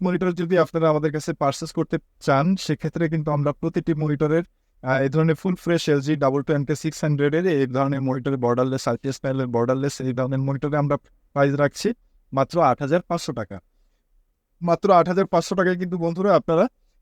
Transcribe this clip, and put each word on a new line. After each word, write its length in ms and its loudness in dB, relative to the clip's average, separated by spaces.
মনিটর 320 0
যদি 240 -2
আপনারা 320 2
আমাদের 220 0
কাছে 220 -4
পারচেজ 380 -2
করতে 260 -2
চান, 300 2
সেক্ষেত্রে 440 -2
কিন্তু 220 -2
আমরা 200 0
প্রতিটি 420 -4
মনিটরের, 500 0
আহ, 200 0
এই 60 0
ধরনের 260 2
ফুল 200 -2
ফ্রেশ 340 0
এলজি 260 2
ডাবল 260 0
টু 120 -2
এম 120 0
কে 100 -2
সিক্স 280 -6
হান্ড্রেডের 440 0
এই 200 2
ধরনের 340 -2
মনিটরের 360 -2
বর্ডারলেস 500 0
আইপিএস 320 -4
প্যানেলের 280 -4
বর্ডারলেস 540 -2
এই 120 -2
ধরনের 260 -4
মনিটরে 380 -4
আমরা 200 0
প্রাইস 220 2
রাখছি 340 0
মাত্র 280 -2
আট 200 2
হাজার 280 0
পাঁচশো 300 -4
টাকা। 180 -10
মাত্র 300 2
আট 160 6
হাজার 180 0
পাঁচশো 300 0
টাকায় 260 2
কিন্তু 160 -4
বন্ধুরা 380 2
আপনারা 320 2